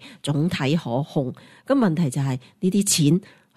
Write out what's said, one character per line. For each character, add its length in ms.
總 240
體 300
可 260
控。 300
噉 100
問 160
題 160
就 120
係 180
呢 100
啲 140
錢 360